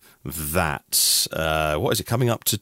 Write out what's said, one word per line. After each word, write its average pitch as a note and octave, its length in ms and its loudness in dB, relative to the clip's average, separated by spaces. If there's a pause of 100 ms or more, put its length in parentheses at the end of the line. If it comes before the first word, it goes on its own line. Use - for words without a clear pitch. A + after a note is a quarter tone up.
(240)
that. D#2 1080 0
Uh, D#2 460 0
what - 140 0
is - 80 0
it, - 60 -6
coming A#2+ 240 2
up A#2 140 -2
to - 180 -2